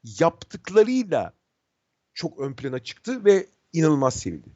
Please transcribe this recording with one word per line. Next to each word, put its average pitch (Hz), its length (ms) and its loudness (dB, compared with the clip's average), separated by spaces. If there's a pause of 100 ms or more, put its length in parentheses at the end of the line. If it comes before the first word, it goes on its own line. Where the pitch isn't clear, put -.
(180)
yaptıklarıyla 185 1120 0 (800)
çok - 260 -10
ön 139 120 -8
plana 127 260 -10
çıktı 220 460 -10
ve 196 220 6 (260)
inanılmaz 151 420 2
sevildi. 82 420 -10